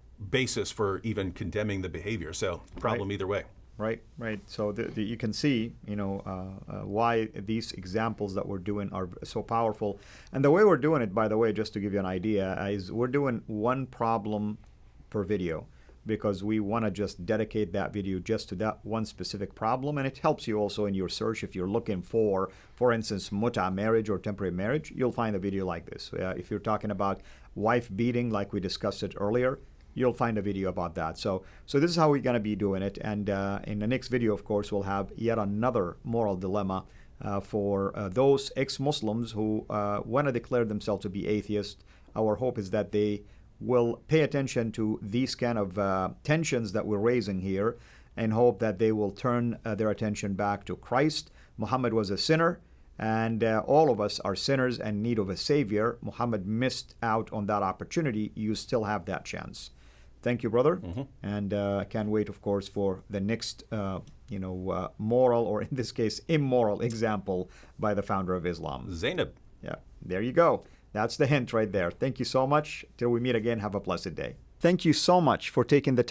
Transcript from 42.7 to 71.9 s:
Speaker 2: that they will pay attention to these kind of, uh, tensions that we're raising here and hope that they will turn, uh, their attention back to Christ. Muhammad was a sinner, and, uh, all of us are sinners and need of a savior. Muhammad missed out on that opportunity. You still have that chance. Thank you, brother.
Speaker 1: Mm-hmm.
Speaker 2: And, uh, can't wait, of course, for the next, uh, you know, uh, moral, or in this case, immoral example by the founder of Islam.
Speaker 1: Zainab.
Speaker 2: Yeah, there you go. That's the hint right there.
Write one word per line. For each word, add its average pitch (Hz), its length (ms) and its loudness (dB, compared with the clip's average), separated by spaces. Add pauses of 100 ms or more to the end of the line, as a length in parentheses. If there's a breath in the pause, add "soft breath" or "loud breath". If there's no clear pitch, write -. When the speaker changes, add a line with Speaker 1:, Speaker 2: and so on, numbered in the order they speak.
Speaker 2:
that 101 220 0
they 104 300 2 (380 soft breath)
will 120 280 2 (180)
pay 156 140 4
attention 127 520 0
to 107 300 -2
these 120 320 -2
kind 120 240 -2
of, 95 200 -2
uh, 98 320 0 (120)
tensions 143 500 0
that 107 140 -2
we're 104 120 0
raising 104 420 2
here 98 360 0 (400 loud breath)
and 110 160 0
hope 113 280 4
that 104 180 0
they 110 140 4
will 104 180 0
turn, 120 540 -2
uh, 110 100 -2
their 107 160 2
attention 104 440 -2
back 101 320 0
to 90 100 -6
Christ. 151 560 0 (240 soft breath)
Muhammad 117 360 0
was 110 180 2
a 95 80 -2
sinner, 165 420 2 (400 soft breath)
and, 113 420 0
uh, 110 240 4
all 151 240 6
of 107 100 2
us 104 200 0
are 95 160 -2
sinners 127 420 0
and 107 240 -4
need 117 160 2
of 95 100 0
a 92 80 -2
savior. 113 640 2
Muhammad 113 460 -2
missed 120 560 -2
out 113 300 0
on 104 140 -2
that 101 160 2
opportunity. 107 720 -2
You 107 200 -2
still 110 300 -2
have 101 220 -2
that 95 180 -6
chance. - 460 -10 (500 soft breath)
Thank 120 220 0
you, 117 80 0
brother. 131 260 4
Speaker 1:
Mm-hmm. 113 260 -8 (200)
Speaker 2:
And, 101 320 -4
uh, 101 360 0
can't 107 200 -2
wait, 107 180 2
of - 140 -14
course, 101 260 -2
for 98 400 -2
the 101 120 -4
next, 110 500 -4
uh, 98 300 -4 (280)
you 101 120 -8
know, 92 300 -6
uh, 90 180 -2 (100)
moral, 120 460 4
or 104 180 -2
in - 80 -6
this 127 220 -4
case, 110 340 -2
immoral 127 540 4
example 107 680 -2 (300 loud breath)
by 107 160 2
the 98 80 0
founder 95 320 0
of 87 100 -2
Islam. 78 480 -4
Speaker 1:
Zainab. 117 380 -2 (320)
Speaker 2:
Yeah, - 140 -8 (340)
there 92 120 0
you 123 100 -2
go. 156 320 4 (280 soft breath)
That's 110 240 0
the 143 100 4
hint 131 260 2
right 110 180 2
there. 90 220 2